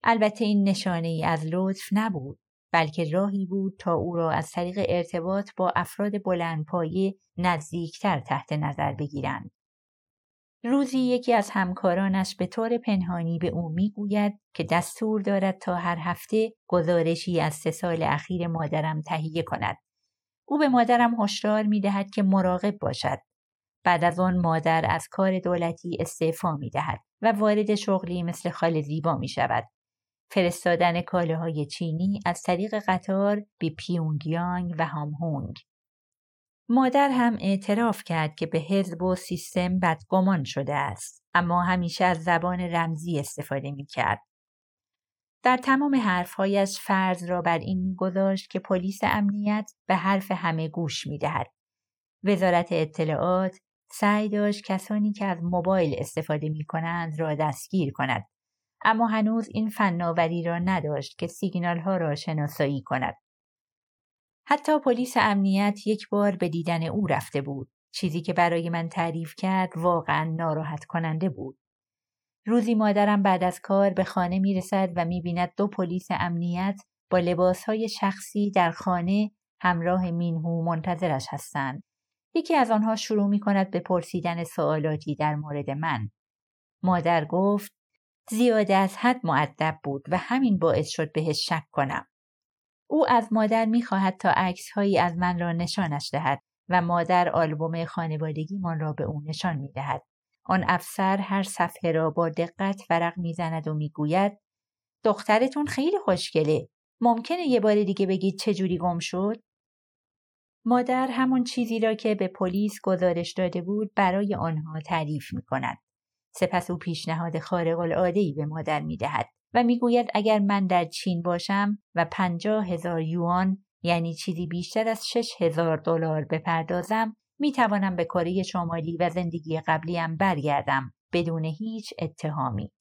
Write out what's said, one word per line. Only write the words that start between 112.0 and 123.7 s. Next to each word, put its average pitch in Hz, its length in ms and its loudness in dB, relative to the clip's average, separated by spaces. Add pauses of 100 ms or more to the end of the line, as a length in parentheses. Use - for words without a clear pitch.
به 196 120 -2
پلیس 190 560 -2
گزارش 175 500 0
داده 180 280 -2
بود 202 340 -4
برای 196 400 2
آنها 160 440 -4
تعریف 151 540 -4
می‌کند. 127 440 -6 (580)
سپس 185 340 0
او 180 80 -2
پیشنهاد 160 640 -4
خارق‌العاده‌ای 170 920 0
به 147 120 -4
مادر 151 360 -4
می‌دهد 147 480 -4 (240)
و 240 100 4
می‌گوید 240 500 2
اگر 214 260 4
من 202 280 2
در 175 180 4
چین 170 360 -2
باشم 196 560 0 (180)
و 170 160 2
پنجاه 190 540 0
هزار 170 360 -2
یوان، 175 640 0 (160)